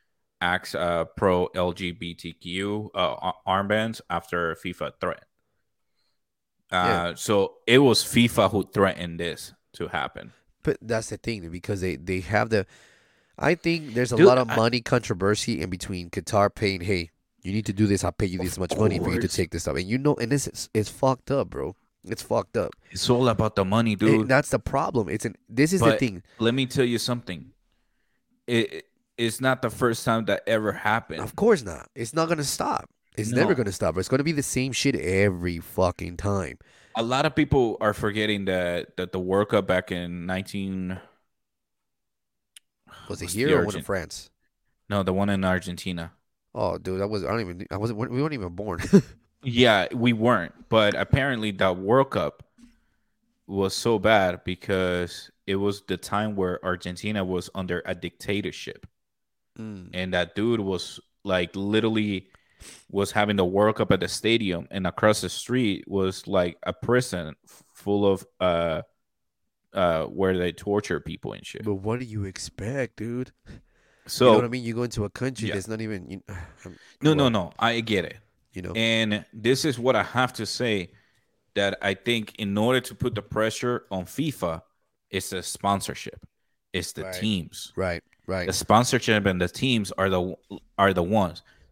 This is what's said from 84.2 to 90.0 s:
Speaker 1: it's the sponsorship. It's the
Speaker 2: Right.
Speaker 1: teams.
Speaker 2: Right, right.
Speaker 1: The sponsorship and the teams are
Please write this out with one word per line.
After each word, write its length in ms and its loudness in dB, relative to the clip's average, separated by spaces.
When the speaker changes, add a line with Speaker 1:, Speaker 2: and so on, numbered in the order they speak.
Speaker 1:
it's 200 -6
the 120 -6
sponsorship. 800 -4
It's 200 -4
the 120 -10
Speaker 2:
Right. 100 -10
Speaker 1:
teams. 600 -4
Speaker 2:
Right, 280 -4
right. 180 -4
Speaker 1:
The 60 -2
sponsorship 760 4
and 140 2
the 80 2
teams 500 -2
are 100 2